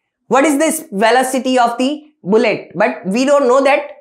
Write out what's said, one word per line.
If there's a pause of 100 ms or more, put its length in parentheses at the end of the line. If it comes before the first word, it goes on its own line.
(260)
What
is
this
velocity
of
the (220)
bullet?
But
we
don't
know
that (100)